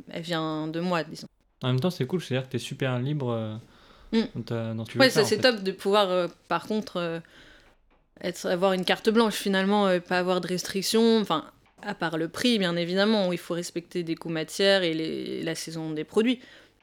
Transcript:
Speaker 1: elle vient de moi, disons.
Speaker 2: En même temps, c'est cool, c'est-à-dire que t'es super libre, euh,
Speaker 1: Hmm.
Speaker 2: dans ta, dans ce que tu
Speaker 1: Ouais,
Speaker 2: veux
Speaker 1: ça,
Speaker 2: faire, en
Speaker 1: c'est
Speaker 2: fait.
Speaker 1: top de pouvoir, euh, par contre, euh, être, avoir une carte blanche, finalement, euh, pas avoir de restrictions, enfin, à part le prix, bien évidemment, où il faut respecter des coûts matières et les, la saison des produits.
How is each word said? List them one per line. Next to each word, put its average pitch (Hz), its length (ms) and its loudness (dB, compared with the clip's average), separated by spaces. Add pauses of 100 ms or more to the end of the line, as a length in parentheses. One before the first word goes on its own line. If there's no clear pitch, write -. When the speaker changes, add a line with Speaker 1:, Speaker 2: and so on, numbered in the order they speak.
(100)
Speaker 1:
elle 170 120 -8
vient 160 440 -2
de 160 140 -4
moi, 175 240 2
disons. 160 240 -14 (340)
Speaker 2:
En 131 60 0
même 127 120 4
temps, 175 100 2
c'est 143 160 -2
cool, 180 140 -2
c'est-à-dire 131 280 -4
que - 40 -20
t'es 123 60 -2
super 131 400 -2
libre, 135 320 -2
euh, 110 240 -2 (560)
Speaker 1:
Hmm. 226 240 2
Speaker 2:
dans 120 80 -6
ta, 113 320 -4
dans 113 100 -6
ce - 40 -10
que - 60 -14
tu 127 40 -2
Speaker 1:
Ouais, - 80 6
Speaker 2:
veux 165 40 4
Speaker 1:
ça, 156 100 4
Speaker 2:
faire, 135 60 6
en - 20 0
Speaker 1:
c'est - 80 2
Speaker 2:
fait. - 60 -2
Speaker 1:
top 226 200 4
de 190 80 -2
pouvoir, 196 400 2
euh, 180 160 2 (220)
par 170 180 -2
contre, 214 300 -4
euh, 165 240 -4 (1000)
être, - 260 -6
avoir 185 260 2
une 185 120 0
carte 190 260 0
blanche, 220 260 4
finalement, 196 500 2
euh, 185 140 4
pas 180 180 -2
avoir 180 220 0
de 180 80 -4
restrictions, 220 720 2
enfin, 175 240 0 (380)
à 202 120 -6
part 165 220 -2
le 165 120 -2
prix, 240 300 2
bien 175 180 2
évidemment, 190 520 2
où 180 40 0
il 175 60 -2
faut - 160 -8
respecter 175 480 -6
des 165 120 -4
coûts - 160 -8
matières 190 520 2
et 165 120 2
les, 135 480 -4
la 160 120 -4
saison 160 360 -8
des 151 140 -6
produits. 233 360 2 (420)